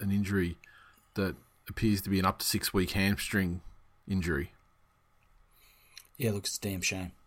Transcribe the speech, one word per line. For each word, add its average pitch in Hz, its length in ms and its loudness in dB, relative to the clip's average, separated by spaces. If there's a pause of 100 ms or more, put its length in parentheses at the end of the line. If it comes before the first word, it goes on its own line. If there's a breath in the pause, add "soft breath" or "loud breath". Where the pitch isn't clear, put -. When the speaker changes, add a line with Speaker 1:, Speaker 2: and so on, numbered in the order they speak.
Speaker 1:
an 101 100 -2
injury 98 460 2 (580 loud breath)
that 95 200 0 (340)
appears 104 340 2
to 95 80 -4
be 98 80 4
an 92 80 2
up 95 120 2
to - 80 -4
six - 280 -2
week 92 180 2
hamstring 95 680 0 (480)
injury. 87 440 0 (1600 loud breath)
Speaker 2:
Yeah, 113 160 0
look, 101 140 -2
it's - 100 -6
a - 40 -8
damn 98 200 -4
shame. 90 320 -4 (140)